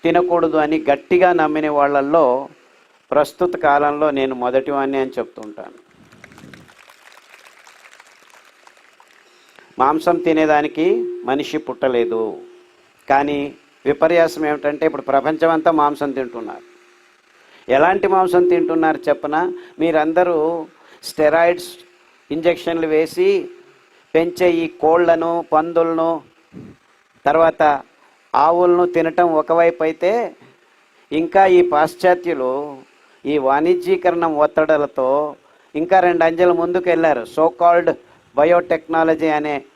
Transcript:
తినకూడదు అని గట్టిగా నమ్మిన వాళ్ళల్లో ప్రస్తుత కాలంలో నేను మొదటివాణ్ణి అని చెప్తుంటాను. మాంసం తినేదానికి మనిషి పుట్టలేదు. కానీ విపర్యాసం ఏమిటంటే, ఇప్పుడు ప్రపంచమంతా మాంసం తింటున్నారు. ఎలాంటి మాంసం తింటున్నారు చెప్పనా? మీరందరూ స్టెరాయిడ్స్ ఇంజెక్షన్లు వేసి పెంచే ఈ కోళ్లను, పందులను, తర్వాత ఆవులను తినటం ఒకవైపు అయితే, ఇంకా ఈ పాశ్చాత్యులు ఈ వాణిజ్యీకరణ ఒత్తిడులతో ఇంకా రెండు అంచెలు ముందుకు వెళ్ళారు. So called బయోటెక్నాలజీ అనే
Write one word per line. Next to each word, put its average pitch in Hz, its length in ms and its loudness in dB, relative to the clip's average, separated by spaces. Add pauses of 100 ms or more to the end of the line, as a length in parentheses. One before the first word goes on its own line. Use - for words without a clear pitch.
తినకూడదు 170 600 0
అని 156 120 -2 (140)
గట్టిగా 180 380 2 (100)
నమ్మిన 151 280 -2 (100)
వాళ్ళల్లో 143 480 2 (880)
ప్రస్తుత 175 420 -2 (140)
కాలంలో 147 400 0 (120)
నేను 131 140 -2 (100)
మొదటివాణ్ణి 135 600 -2
అని 131 140 -8
చెప్తుంటాను. 113 600 -14 (4000)
మాంసం 160 440 0
తినేదానికి 156 600 0 (440)
మనిషి 143 280 -4 (100)
పుట్టలేదు. 120 560 -2 (840)
కానీ 143 320 0 (480)
విపర్యాసం 160 640 0
ఏమిటంటే, 147 400 -4
ఇప్పుడు 139 220 -8
ప్రపంచమంతా 160 680 0
మాంసం 147 380 -2
తింటున్నారు. 117 480 -12 (1120)
ఎలాంటి 185 360 2
మాంసం 180 380 2
తింటున్నారు 160 560 0
చెప్పనా? 147 340 -2 (400)
మీరందరూ 160 560 0 (720)
స్టెరాయిడ్స్ 165 640 0 (640)
ఇంజెక్షన్లు 165 600 -2
వేసి 170 340 0 (840)
పెంచే 175 340 0 (160)
ఈ - 20 -4 (180)
కోళ్లను, 165 480 2 (220)
పందులను, 165 580 0 (1160)
తర్వాత 160 340 2 (720)
ఆవులను 175 520 2 (100)
తినటం 165 320 0 (140)
ఒకవైపు 170 460 0
అయితే, 165 240 -2 (1000)
ఇంకా 165 300 2 (160)
ఈ - 20 8 (140)
పాశ్చాత్యులు 165 800 0 (800)
ఈ - 20 0 (120)
వాణిజ్యీకరణ 175 800 0 (180)
ఒత్తిడులతో 147 640 0 (680)
ఇంకా 180 300 0
రెండు 170 220 2
అంచెలు 175 340 2
ముందుకు 180 300 -2
వెళ్ళారు. 156 320 0 (120)
So 156 80 2 (160)
called 170 300 4 (500)
బయోటెక్నాలజీ 160 880 0 (100)
అనే 151 160 -6 (200)